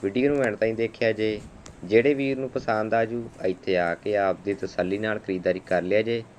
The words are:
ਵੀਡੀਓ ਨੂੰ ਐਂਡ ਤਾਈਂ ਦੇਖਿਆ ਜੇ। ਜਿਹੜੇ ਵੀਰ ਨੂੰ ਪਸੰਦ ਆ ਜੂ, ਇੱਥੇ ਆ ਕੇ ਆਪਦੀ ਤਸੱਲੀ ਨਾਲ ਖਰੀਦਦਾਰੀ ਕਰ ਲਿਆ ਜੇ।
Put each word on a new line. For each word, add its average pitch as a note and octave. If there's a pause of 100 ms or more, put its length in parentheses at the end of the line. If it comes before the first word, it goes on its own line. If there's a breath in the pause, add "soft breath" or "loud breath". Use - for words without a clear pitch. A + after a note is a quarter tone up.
ਵੀਡੀਓ B2
ਨੂੰ C#3
ਐਂਡ G#2+
ਤਾਈਂ A2
ਦੇਖਿਆ A2+
ਜੇ। G#2+ (420)
ਜਿਹੜੇ A#2
ਵੀਰ C3+
ਨੂੰ C3
ਪਸੰਦ A2
ਆ A2+
ਜੂ, A#2 (160)
ਇੱਥੇ F#2
ਆ E2+
ਕੇ G#2
ਆਪਦੀ G2
ਤਸੱਲੀ F#2+
ਨਾਲ G#2+
ਖਰੀਦਦਾਰੀ F#2
ਕਰ F2+
ਲਿਆ F#2+
ਜੇ। A2+ (160)